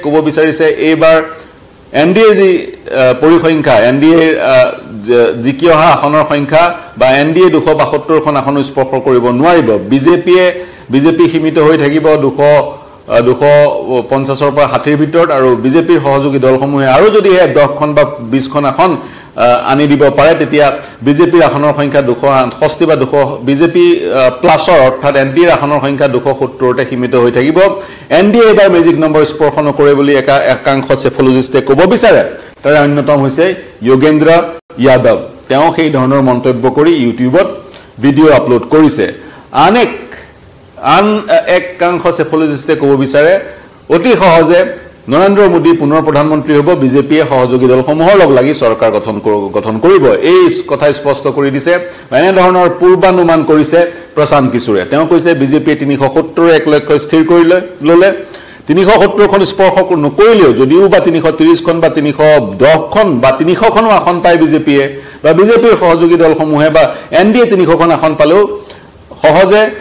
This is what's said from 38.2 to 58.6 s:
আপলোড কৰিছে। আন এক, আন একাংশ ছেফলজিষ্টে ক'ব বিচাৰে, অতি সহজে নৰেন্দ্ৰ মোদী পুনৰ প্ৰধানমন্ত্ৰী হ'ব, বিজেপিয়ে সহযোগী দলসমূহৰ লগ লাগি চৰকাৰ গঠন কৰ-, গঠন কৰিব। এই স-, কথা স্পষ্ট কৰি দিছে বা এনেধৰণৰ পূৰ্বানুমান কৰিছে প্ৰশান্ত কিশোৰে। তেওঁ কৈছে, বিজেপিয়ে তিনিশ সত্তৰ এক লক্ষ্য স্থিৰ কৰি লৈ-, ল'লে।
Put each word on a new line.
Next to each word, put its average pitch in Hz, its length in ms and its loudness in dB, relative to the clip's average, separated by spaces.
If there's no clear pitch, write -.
আপলোড 123 380 2
কৰিছে। 143 440 0
আন 170 240 2
এক, 240 160 0
আন 202 400 0
একাংশ 175 680 -2
ছেফলজিষ্টে 156 580 -4
ক'ব 143 200 0
বিচাৰে, 147 440 0
অতি 170 240 0
সহজে 170 520 2
নৰেন্দ্ৰ 196 400 2
মোদী 165 240 2
পুনৰ 156 280 0
প্ৰধানমন্ত্ৰী 151 520 -2
হ'ব, 143 220 0
বিজেপিয়ে 139 540 0
সহযোগী 127 380 0
দলসমূহৰ 151 480 2
লগ 170 160 4
লাগি 131 220 2
চৰকাৰ 113 380 0
গঠন 107 280 -4
কৰ-, 104 340 -4
গঠন 110 260 -4
কৰিব। 170 260 4
এই 175 280 2
স-, - 180 -4
কথা 147 260 -2
স্পষ্ট 143 340 -4
কৰি 139 220 -2
দিছে 143 280 -2
বা 123 80 0
এনেধৰণৰ 180 500 2
পূৰ্বানুমান 175 720 2
কৰিছে 151 360 0
প্ৰশান্ত 143 360 0
কিশোৰে। 107 380 -2
তেওঁ 151 160 -2
কৈছে, 165 280 0
বিজেপিয়ে 143 420 -2
তিনিশ 139 240 -4
সত্তৰ 160 500 -2
এক 156 180 0
লক্ষ্য 147 320 0
স্থিৰ 160 240 0
কৰি 170 200 2
লৈ-, 180 180 2
ল'লে। 170 260 4